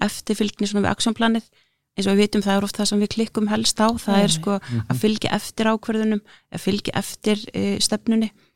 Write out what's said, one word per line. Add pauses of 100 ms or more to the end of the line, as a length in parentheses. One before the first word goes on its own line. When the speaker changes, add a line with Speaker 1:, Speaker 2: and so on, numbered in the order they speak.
Speaker 1:
eftirfylgni
svona
við
aksjónplanið. (540)
Eins
og
við
vitum
það
er
oft
það
sem
við
klikkum
helst
á,
það
er
Speaker 2:
Einmitt.
Speaker 1:
sko
Speaker 3:
Mhm. (100)
Speaker 1:
að
fylgja
eftir
ákvörðunum, (300)
að
fylgja
eftir, (160)
eh,
stefnunni. (240)